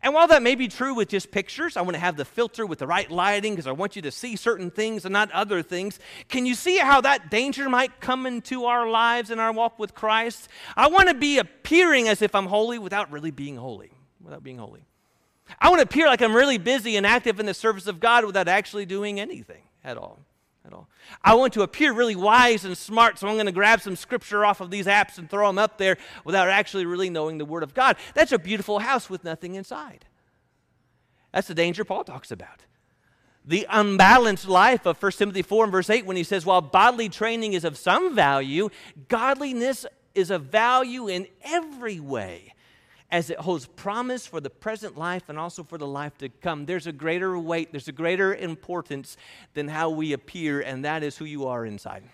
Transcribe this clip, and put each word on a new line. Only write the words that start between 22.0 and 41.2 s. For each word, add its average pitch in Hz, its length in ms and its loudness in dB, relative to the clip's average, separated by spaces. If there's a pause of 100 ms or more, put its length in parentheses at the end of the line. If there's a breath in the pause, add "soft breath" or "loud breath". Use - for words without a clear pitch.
wise 214 480 4
and 185 120 -8
smart, 220 440 2
so 196 80 -4
I'm 214 80 -2
gonna 208 160 -2
grab 208 280 4
some 190 140 -8
scripture 208 500 -2
off 202 160 2
of 180 120 -12
these 196 140 -6
apps 196 300 2
and 170 140 -16
throw 208 180 2
'em 190 100 0
up 208 200 0
there 190 180 2 (280 loud breath)
without 185 240 2
actually 196 380 0
really 180 220 -4
knowing 160 300 -6
the 151 60 -8
Word 160 180 -8
of 143 100 -10
God. 254 240 2 (180 loud breath)
That's 302 180 2
a 240 80 2
beautiful 202 400 -4
house 247 280 -2
with 185 140 -12
nothing 175 320 -10
inside. 202 520 -14 (1200)
That's - 160 -4
the 175 80 -12
danger 170 300 -2
Paul 190 180 -6
talks - 300 -14
about. - 320 -20 (800)
The 165 260 -2
unbalanced 202 760 6
life 202 380 4
of 165 120 0
First 196 220 -2
Timothy 196 220 -2
four 214 200 2
and 214 80 2
verse 185 180 0
eight 214 160 2
when 185 120 -6
he 175 80 -2
says, 185 200 -4
"While 180 180 4
bodily 214 480 4
training 226 420 -4
is 175 120 -2
of 151 140 -4
some 302 340 0
value, 143 560 2 (380 loud breath)
godliness 262 800 -2 (300)
is 190 160 0
of 156 140 -4
value 240 600 0
in 185 220 -6 (140)